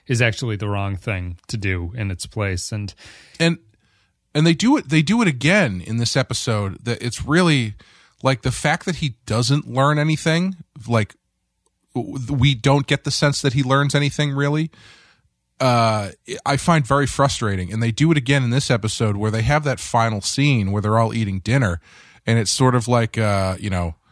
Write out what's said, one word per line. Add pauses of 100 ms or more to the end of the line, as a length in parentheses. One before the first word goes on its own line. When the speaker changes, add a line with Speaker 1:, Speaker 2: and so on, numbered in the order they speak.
Speaker 1:
is
actually
the
wrong
thing (100)
to
do
in
its
place.
And (460)
Speaker 2:
And, (760)
and
they
do
it,
they
do
it
again
in
this
episode.
That
it's
really, (480)
like,
the
fact
that
he (100)
doesn't
learn
anything, (300)
like, (800)
w-,
we
don't
get
the
sense
that
he
learns
anything
really. (880)
Uh, (340)
I
find
very
frustrating.
And
they
do
it
again
in
this
episode
where
they
have
that
final
scene
where
they're
all
eating
dinner, (460)
and
it's
sort
of
like,
uh,
you
know, (160)